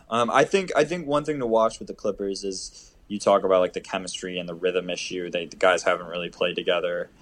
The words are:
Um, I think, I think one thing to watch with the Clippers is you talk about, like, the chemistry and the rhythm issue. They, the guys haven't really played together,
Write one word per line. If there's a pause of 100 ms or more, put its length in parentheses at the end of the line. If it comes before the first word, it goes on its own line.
Um,
I
think,
I
think
one
thing
to
watch
with
the
Clippers
is (140)
you
talk
about,
like,
the
chemistry
and
the
rhythm
issue.
They,
the
guys
haven't
really
played
together, (120)